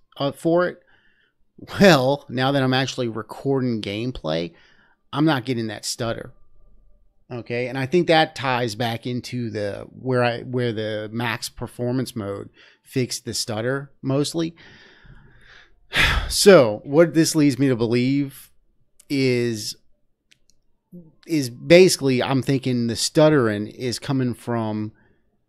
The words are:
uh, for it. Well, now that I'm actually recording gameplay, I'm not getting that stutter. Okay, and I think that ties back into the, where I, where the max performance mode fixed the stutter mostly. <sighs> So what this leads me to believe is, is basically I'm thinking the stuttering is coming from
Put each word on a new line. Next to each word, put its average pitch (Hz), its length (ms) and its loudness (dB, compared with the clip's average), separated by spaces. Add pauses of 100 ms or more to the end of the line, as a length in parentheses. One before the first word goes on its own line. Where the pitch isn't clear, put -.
(180)
uh, 143 120 -2
for 170 380 0
it. 147 100 -10 (1000)
Well, 143 480 4
now 127 240 -2
that 139 100 0
I'm 131 120 0
actually 131 340 -2
recording 120 720 -4
gameplay, 98 720 -6 (580)
I'm 139 140 -2
not 143 220 0
getting 117 220 -4
that - 180 -12
stutter. - 480 -8 (1000)
Okay, 120 340 -6
and 120 120 -8
I 135 80 -4
think 175 220 0
that 160 280 4
ties 123 380 -2
back 117 320 -6
into 123 420 -6
the, 104 420 -8
where 123 320 -2
I, 120 200 -2
where 123 300 -4
the 107 380 -6
max 113 380 -6
performance 123 640 -6
mode 107 360 -8 (320)
fixed - 420 -6
the 117 80 -10
stutter 123 580 -6 (120)
mostly. 147 520 -2 (1400)
<sighs> - 380 0
So 131 560 6
what 147 300 4
this 156 200 2
leads 147 240 4
me 139 100 2
to 127 80 2
believe 123 720 -2 (580)
is, 123 680 -2 (1500)
is 147 220 -2
basically 139 720 6
I'm 127 200 0
thinking 127 440 0
the 113 100 -2
stuttering 127 680 2
is 113 320 -8
coming 131 360 -2
from 110 580 -6 (560)